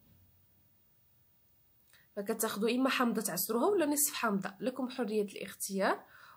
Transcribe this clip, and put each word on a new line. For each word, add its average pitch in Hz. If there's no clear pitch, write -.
فكتاخذوا 214
اما 254
حامضه 233
تعصروها 226
ولا 381
نصف 294
حامضه، 202
لكم 254
حريه 214
الاختيار 196